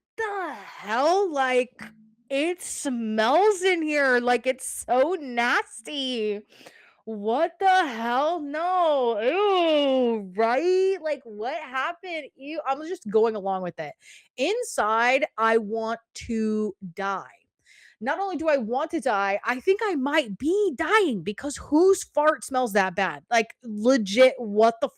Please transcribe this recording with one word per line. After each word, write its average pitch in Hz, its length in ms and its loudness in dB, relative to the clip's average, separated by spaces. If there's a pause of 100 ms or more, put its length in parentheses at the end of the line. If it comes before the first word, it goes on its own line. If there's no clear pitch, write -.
(180)
the 403 360 -6
hell? 262 800 0
Like, 254 500 0 (460)
it 311 320 -2
smells 254 1000 0
in 359 200 2
here. 285 400 2
Like, 247 260 2
it's - 400 -6
so 269 320 2
nasty. 247 1200 -2 (640)
What 226 560 -2
the 370 280 4
hell? 247 520 -2
No. 294 800 0
Ew, 277 1160 2
right? 349 680 2
Like, 302 220 -4
what 233 360 -8
happened? 302 680 -6 (100)
Ew. 294 280 -10
I'm 277 220 -2
just 339 220 -10
going 220 260 4
along 190 280 -4
with 175 160 -6
it. 151 140 -8 (440)
Inside, 262 880 0 (120)
I 226 200 4
want 220 420 -2 (280)
to 214 460 -2 (220)
die. 190 300 -4 (760)
Not 269 200 -2
only 381 180 -4
do 320 100 -4
I 302 100 4
want 254 340 -2
to 330 100 -2
die, 202 440 0
I 247 140 -2
think 381 240 0
I 403 120 0
might 269 420 -2
be 359 380 0
dying 320 460 2
because 214 360 -6
whose 370 460 2
fart 302 420 0
smells 254 280 -2
that 190 220 2
bad? 170 340 -2
Like, 226 340 2
legit, 226 720 4
what 226 420 2
the 175 180 -2